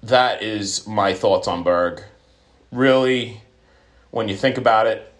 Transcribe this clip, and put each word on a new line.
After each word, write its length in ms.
that 400
is 440
my 280
thoughts 340
on 140
Berg. 400
Really, 680
when 180
you 80
think 220
about 280
it 340